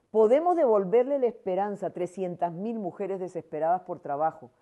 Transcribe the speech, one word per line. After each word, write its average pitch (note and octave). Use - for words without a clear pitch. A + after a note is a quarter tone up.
podemos C4
devolverle B3
la B3+
esperanza G3
a D#3+
trescientas F3
mil A3
mujeres G3
desesperadas E3+
por F3+
trabajo, D3